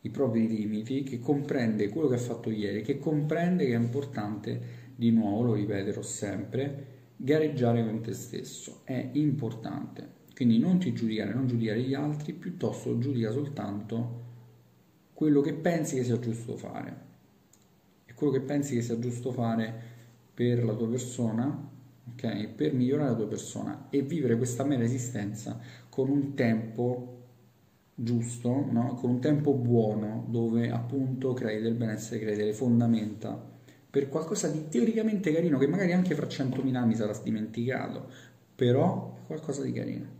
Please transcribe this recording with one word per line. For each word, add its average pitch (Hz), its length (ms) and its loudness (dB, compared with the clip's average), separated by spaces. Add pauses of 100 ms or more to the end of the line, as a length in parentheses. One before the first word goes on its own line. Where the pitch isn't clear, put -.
i 120 80 -6
propri 113 360 2
limiti, 110 560 -2
che 123 160 -6
comprende 117 680 0
quello 156 200 2
che 123 60 4
ha 120 40 2
fatto 117 320 -4
ieri, 104 320 -2
che 143 160 -2
comprende 160 680 2
che 120 80 2
è 117 40 4
importante, 117 800 -2 (340)
di 117 160 4
nuovo, 107 320 4
lo 117 120 4
ripeterò 101 460 -2
sempre, 113 840 -6 (300)
gareggiare 127 680 2
con 107 160 -2
te - 120 -6
stesso, - 720 -10
è 127 280 -4
importante. - 1040 -2 (180)
Quindi 117 240 6
non 175 200 6
ti 120 140 2
giudicare, 110 420 -2
non 131 140 0
giudicare 117 340 0
gli 135 120 0
altri, 147 380 -4
piuttosto 123 680 -4
giudica 117 320 0
soltanto 113 960 -6 (880)
quello 147 280 4
che 151 120 0
pensi 160 440 0
che 123 80 2
sia 117 160 2
giusto - 360 -4
fare, - 400 -10 (1120)
e - 80 -20
quello 143 180 2
che 135 80 2
pensi 143 340 -2
che 117 80 2
sia 117 180 -2
giusto 123 320 -4
fare 113 420 0 (580)
per 120 320 2
la 107 100 0
tua 113 140 -2
persona, 120 840 -2 (420)
ok? 107 380 -4
Per 151 220 -2
migliorare 131 380 2
la 113 60 2
tua 107 100 -2
persona - 640 -8
e 143 120 2
vivere 139 340 2
questa 123 260 -2
mera 135 220 2
esistenza 113 720 -4 (300)
con 131 200 0
un 143 260 2
tempo 120 840 0 (800)
giusto, 120 760 0
no? 120 240 2
Con 123 160 -2
un 123 100 2
tempo 147 340 4
buono, 113 720 4
dove 117 420 2
appunto 127 640 -2
crei 110 280 -2
del 117 140 2
benessere, 110 460 -4
crei 107 160 -2
delle 107 160 2
fondamenta 113 920 2 (460)
per 139 180 2
qualcosa 160 400 -2
di 151 200 -4
teoricamente 220 640 2
carino, 156 260 4
che 135 80 6
magari 175 260 2
anche 180 220 4
fra 143 140 -2
centomila 127 500 0
anni 113 160 4
sarà 104 260 0
dimenticato, 113 880 -2 (460)
però 135 640 4
è - 100 -18
qualcosa 139 380 -6
di 123 80 -2
carino. 120 480 -6